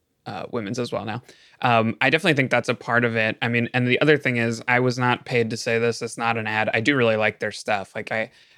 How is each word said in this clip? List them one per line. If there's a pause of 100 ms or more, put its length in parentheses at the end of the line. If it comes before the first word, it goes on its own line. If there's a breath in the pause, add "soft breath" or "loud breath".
(260)
uh,
women's
as
well
now. (400 soft breath)
Um,
I
definitely
think
that's
a
part
of
it.
I
mean,
and
the
other
thing
is,
I
was
not
paid
to
say
this.
It's
not
an
ad.
I
do
really
like
their
stuff.
Like,
I, (280 soft breath)